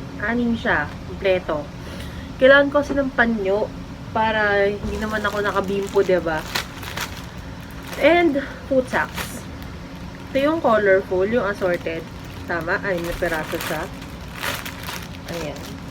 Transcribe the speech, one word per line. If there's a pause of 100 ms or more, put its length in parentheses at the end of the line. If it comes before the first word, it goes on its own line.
(220)
Anim
siya. (240)
Kompleto. (720)
Kailangan
ko
kasi
ng
panyo (480)
para
hindi
naman
ako
nakabimpo,
diba? (1500)
And (240)
food
sacks. (880)
Ito
yung
colorful,
yung
assorted. (400)
Tama,
anim
na
piraso
siya. (1500)
Ayan. (340)